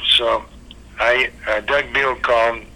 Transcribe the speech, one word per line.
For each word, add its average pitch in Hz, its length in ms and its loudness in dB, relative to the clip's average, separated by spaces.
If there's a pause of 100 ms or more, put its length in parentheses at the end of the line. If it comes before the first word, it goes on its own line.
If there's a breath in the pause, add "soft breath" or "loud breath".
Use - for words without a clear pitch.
so 113 380 2 (560)
I, 120 300 2 (180)
uh, 107 120 0
Doug 139 320 -2
Beal 135 240 0
called, 117 460 0 (140)